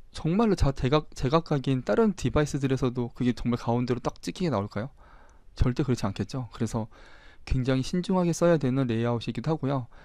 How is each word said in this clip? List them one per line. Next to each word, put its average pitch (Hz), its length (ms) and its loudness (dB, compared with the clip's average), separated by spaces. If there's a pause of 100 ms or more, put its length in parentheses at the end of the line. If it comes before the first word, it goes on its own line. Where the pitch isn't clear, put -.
(120)
정말로 196 440 2
자-, 139 180 4
제각-, 147 420 0
제각각인 135 680 0
다른 220 300 2
디바이스들에서도 131 1000 0
그게 123 160 0
정말 120 260 -2
가운데로 120 440 0
딱 - 200 -6
찍히게 - 280 -4
나올까요? 107 400 -4 (680)
절대 127 280 2
그렇지 120 220 -2
않겠죠? 107 460 -6
그래서 110 360 -4 (580)
굉장히 131 360 2
신중하게 180 520 0
써야 170 240 4
되는 131 300 0
레이아웃이기도 117 640 -2
하고요. 135 380 -2 (180)